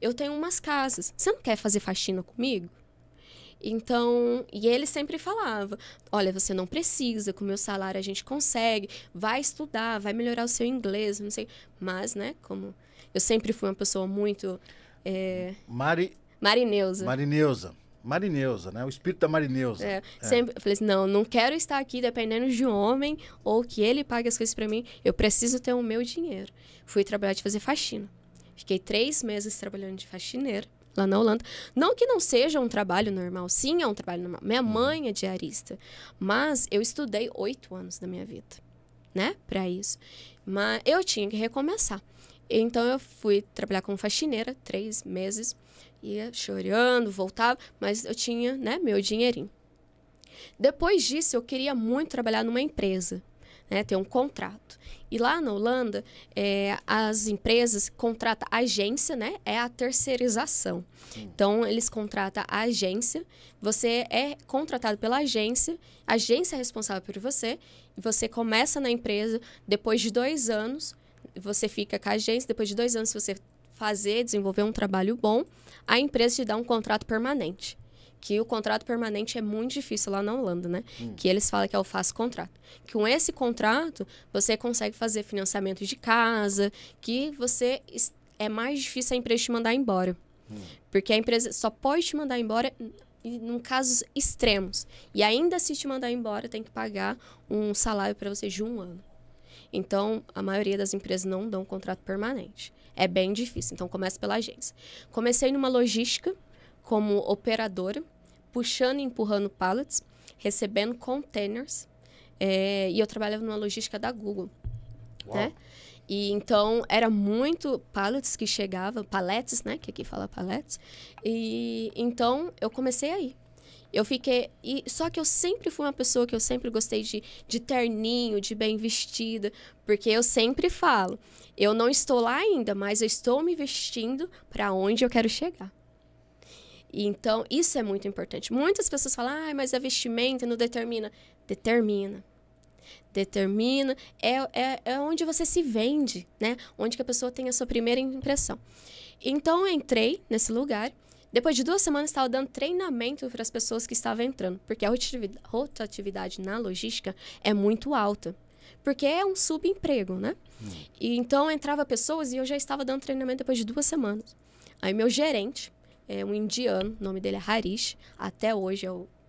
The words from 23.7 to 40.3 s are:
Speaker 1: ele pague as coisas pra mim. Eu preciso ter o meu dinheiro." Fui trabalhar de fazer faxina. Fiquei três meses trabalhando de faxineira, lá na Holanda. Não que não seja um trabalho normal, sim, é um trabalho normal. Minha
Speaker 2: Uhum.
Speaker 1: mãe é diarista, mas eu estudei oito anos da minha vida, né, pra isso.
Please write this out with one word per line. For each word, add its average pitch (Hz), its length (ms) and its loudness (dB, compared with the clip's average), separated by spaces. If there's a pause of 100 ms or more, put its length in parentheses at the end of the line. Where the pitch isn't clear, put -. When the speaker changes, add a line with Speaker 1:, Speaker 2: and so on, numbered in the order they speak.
Speaker 1:
ele 262 220 4
pague 233 240 -2
as 233 100 2
coisas 226 160 0
pra 214 140 -4
mim. 220 160 -2 (220)
Eu 190 80 4
preciso 233 440 4
ter 247 140 0
o 247 100 2
meu 226 220 0
dinheiro." 240 480 -6 (340)
Fui 202 200 2
trabalhar 202 260 0
de 196 100 -2
fazer 208 200 -2
faxina. 214 480 -2 (480)
Fiquei 190 200 -2
três 226 460 2
meses 208 340 -4
trabalhando 196 380 -10
de 185 100 -14
faxineira, 214 600 -6 (280)
lá 196 120 2
na 190 120 4
Holanda. 226 240 4 (320)
Não 349 200 4
que 480 100 4
não 480 140 4
seja 277 400 4
um 247 80 2
trabalho 208 440 2
normal, 180 380 -4
sim, 320 320 4
é 277 60 2
um 208 60 2
trabalho 180 300 -6
normal. 175 200 -8
Minha 233 180 2
Speaker 2:
Uhum. 233 80 0
Speaker 1:
mãe 269 400 2
é - 20 -2
diarista, - 680 -6 (420)
mas 240 520 2
eu 202 100 2
estudei 233 540 -2
oito 202 400 -8
anos 185 240 -12
da 180 80 -10
minha 185 180 -10
vida, - 320 -18 (560)
né, 226 220 -2 (120)
pra 190 200 -2
isso. 180 300 -4 (480)